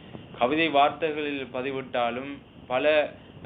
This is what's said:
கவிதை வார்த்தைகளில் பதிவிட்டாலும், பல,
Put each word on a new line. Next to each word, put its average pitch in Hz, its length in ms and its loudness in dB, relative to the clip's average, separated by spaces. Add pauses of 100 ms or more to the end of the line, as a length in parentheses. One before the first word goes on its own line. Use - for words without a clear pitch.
(400)
கவிதை 156 300 2
வார்த்தைகளில் 147 840 2
பதிவிட்டாலும், 131 840 -4 (300)
பல, 147 460 2 (320)